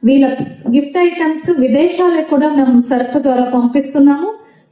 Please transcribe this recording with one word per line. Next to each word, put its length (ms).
వీళ్ళ 240
గిఫ్ట్ 240
ఐటమ్స్ 600
విదేశాలకు 720
కూడా 180
మనం 340
సరుకు 400
ద్వారా 220
పంపిస్తున్నాము. 920